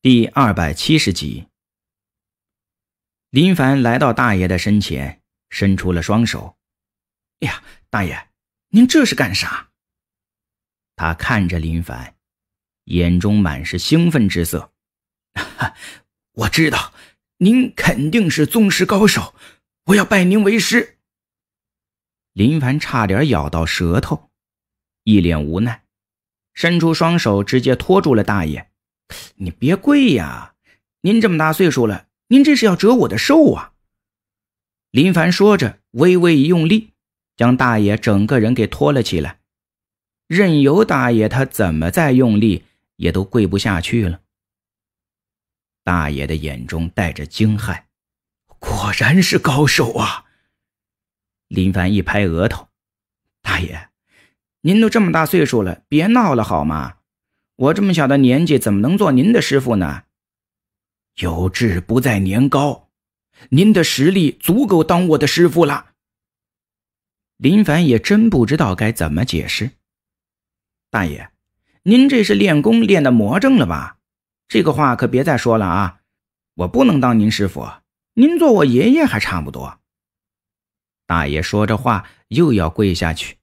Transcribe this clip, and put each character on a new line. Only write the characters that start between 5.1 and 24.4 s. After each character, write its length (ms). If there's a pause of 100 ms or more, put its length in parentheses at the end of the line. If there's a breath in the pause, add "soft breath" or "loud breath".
伸 260
出 160
了 100
双 240
手。 300 (880)
“哎 40
呀， 140 (280 soft breath)
大 160
爷， 240 (400)
您 180
这 160
是 100
干 220
啥？” 360 (1200)
他 180
看 360
着 100
林 240
凡， 320 (720)
眼 340
中 180
满 280
是 120
兴 320
奋 200
之 160
色。“ 260 (1200 loud breath)
<laughs> 360
我 160
知 240
道， 220 (460 soft breath)
您 360
肯 340
定 220
是 140
宗 260
师 140
高 200
手， 300 (520 soft breath)
我 80
要 100
拜 180
您 180
为 160
师。” 400 (1300)
林 260
凡 220
差 260
点 220
咬 220
到 160
舌 340
头， 320 (720)